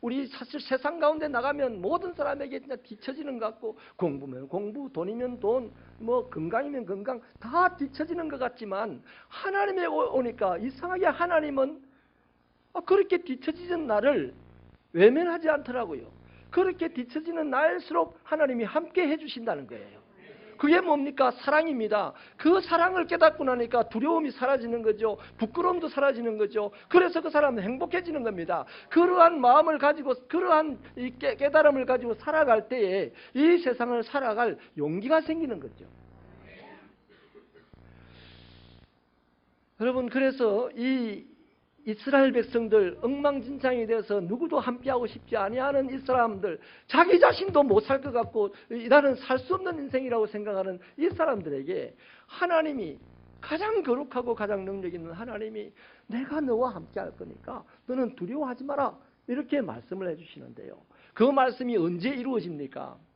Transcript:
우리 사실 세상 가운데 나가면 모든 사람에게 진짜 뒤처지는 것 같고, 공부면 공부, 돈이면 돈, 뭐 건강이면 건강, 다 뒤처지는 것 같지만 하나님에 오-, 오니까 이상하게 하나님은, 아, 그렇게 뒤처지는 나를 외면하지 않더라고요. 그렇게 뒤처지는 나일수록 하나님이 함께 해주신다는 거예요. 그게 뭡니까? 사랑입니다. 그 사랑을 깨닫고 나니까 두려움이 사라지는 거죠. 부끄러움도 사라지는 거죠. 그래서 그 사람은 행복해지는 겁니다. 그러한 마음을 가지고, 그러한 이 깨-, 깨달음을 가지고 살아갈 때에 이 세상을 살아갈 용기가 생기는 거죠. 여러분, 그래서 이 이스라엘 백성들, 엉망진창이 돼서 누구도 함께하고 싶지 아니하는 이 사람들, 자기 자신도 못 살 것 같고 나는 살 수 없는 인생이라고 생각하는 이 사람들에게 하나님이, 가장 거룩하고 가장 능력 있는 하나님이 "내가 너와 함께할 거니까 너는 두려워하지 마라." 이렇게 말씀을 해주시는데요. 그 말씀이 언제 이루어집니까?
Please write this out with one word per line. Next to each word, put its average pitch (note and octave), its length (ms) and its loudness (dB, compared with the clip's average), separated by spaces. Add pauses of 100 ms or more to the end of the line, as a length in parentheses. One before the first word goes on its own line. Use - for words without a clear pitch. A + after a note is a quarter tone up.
우리 B3+ 260 -4
사실 C4 340 -12
세상 C#4+ 380 -4
가운데 D4+ 300 2
나가면 B3+ 520 -2
모든 F4 340 -2
사람에게 C#4+ 460 -6
진짜 C4+ 160 -10
뒤처지는 C4+ 600 -10
것 A3 80 -4
같고, A3 320 -10 (180)
공부면 C#3 520 -6
공부, G#3+ 440 -8
돈이면 A#3 460 -6
돈, A3+ 320 -2 (280)
뭐 A#3+ 320 -2
건강이면 A#3 560 -4
건강, G3 340 -8 (180)
다 F4+ 380 0
뒤처지는 D#4+ 520 -6
것 C#4+ 120 -8
같지만 A3+ 600 -6 (280)
하나님에 G4 580 -2
오-, D#4 300 0
오니까 A3+ 420 0
이상하게 F4 480 -2
하나님은, D4+ 760 0 (920)
아, F4 80 -6
그렇게 F#4 380 2
뒤처지는 D#4+ 680 -6
나를 G#3 480 2 (580)
외면하지 D#4 580 4
않더라고요. B3 600 -4 (400)
그렇게 F4+ 380 0
뒤처지는 D#4 600 -6
나일수록 D#4+ 760 0
하나님이 C4+ 400 0
함께 E4 420 0
해주신다는 A3+ 600 -4
거예요. G#2+ 320 -16 (580)
그게 D#4 240 6
뭡니까? C#4 480 2
사랑입니다. B3 840 0 (240)
그 F4+ 240 4
사랑을 E4+ 460 0
깨닫고 D#4+ 380 4
나니까 A#3+ 440 0
두려움이 D4+ 440 0
사라지는 A#3 500 -2
거죠. G#3+ 340 0 (220)
부끄러움도 F4 500 -2
사라지는 A#3 480 0
거죠. G#3+ 340 -2 (180)
그래서 F4 340 4
그 D#4+ 80 -6
사람은 C#4+ 320 2
행복해지는 D#4 600 -4
겁니다. F3 440 -4 (240)
그러한 E4+ 500 6
마음을 D4 380 6
가지고, C#4+ 340 2 (160)
그러한 D#4+ 500 2 (180)
이 B3 220 -8
깨-, C4+ 180 -2
깨달음을 C#4+ 500 6
가지고 B3 300 0
살아갈 C#4+ 520 2
때에 F#3+ 420 0 (220)
이 D#4+ 260 6
세상을 A#3+ 440 -2
살아갈 A3+ 560 -2 (180)
용기가 G3+ 460 0
생기는 D#4+ 380 -4
거죠. - 260 -16 (4000)
여러분, B3 300 0
그래서 B3+ 640 0
이 B3 520 -4 (640)
이스라엘 C4+ 460 4
백성들, A3 680 2
엉망진창이 C4 840 0
돼서 G#3 340 0
누구도 B3+ 400 -2
함께하고 B3 460 -2
싶지 A3 300 -8
아니하는 B3+ 560 0
이 C4+ 80 -8
사람들, A3+ 600 0 (260)
자기 F4 340 6
자신도 F#4+ 420 6
못 G#3+ 220 4
살 C4+ 180 0
것 C#4+ 100 -8
같고 A3 420 -2 (340)
나는 C#4 280 8
살 C4 220 -2
수 F4 160 -4
없는 F4+ 300 -4
인생이라고 B3 420 -2
생각하는 G3 520 -6 (200)
이 E4 120 0
사람들에게 D#3 840 -4 (320)
하나님이, D4+ 720 -2 (420)
가장 G4+ 420 -2
거룩하고 B3 520 -2
가장 G3+ 320 -4
능력 F#3+ 260 -8
있는 E3 200 -12
하나님이 A3 600 -10 (360)
"내가 C4+ 340 -4
너와 B3 320 0
함께할 F3 420 -12
거니까 - 480 -14 (220)
너는 B3+ 300 -4
두려워하지 A#3+ 480 -8
마라." C#4 340 -2 (280)
이렇게 C4 360 -2
말씀을 F3 480 -8
해주시는데요. C3+ 680 -14 (380)
그 - 100 2
말씀이 B3+ 540 2
언제 F3 320 0
이루어집니까? D#3+ 880 -6 (180)